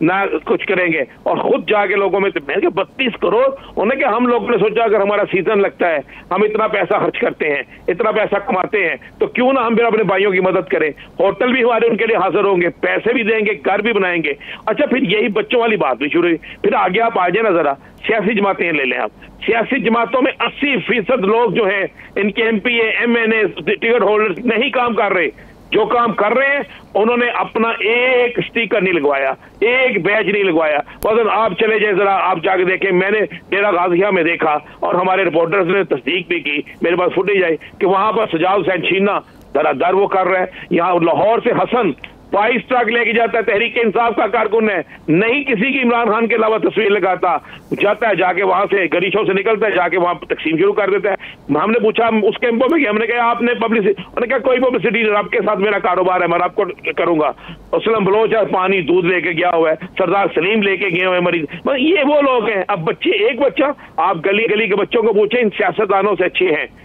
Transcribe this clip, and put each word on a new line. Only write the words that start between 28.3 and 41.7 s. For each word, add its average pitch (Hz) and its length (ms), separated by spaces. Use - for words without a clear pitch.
sticker 214 420
नहीं 185 120
लगवाया, 139 420
एक 240 400
badge 202 280
नहीं 208 140
लगवाया। 156 380
वजन 220 220
आप 202 240
चले 220 280
जाए 214 120
जरा, 196 200
आप 180 260
जाके 185 260
देखें, 190 280
मैंने 196 280
डेरा 202 520
गाजिया 180 380
में 175 140
देखा 160 400
और - 140
हमारे 185 280
reporters 170 440
ने 190 160
तस्दीक 170 440
भी 170 120
की, 143 240
मेरे 170 140
पास 180 180
footage 185 300
आई 165 120
कि - 300
वहां 202 260
पर 220 140
सजाद 180 320
हुसैन 180 220
छीना 190 380
धराधर 151 400
वो 196 120
कर 185 200
रहा 185 140
है। 180 100
यहाँ 175 220
लाहौर 170 460
से 240 100
हसन 190 440